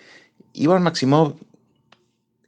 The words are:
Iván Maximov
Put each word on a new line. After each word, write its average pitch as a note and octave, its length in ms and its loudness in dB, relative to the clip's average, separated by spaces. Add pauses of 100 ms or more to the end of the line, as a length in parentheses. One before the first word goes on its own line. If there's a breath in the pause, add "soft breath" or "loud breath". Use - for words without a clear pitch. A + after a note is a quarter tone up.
(540 soft breath)
Iván F3+ 300 0
Maximov D3 520 0 (1120)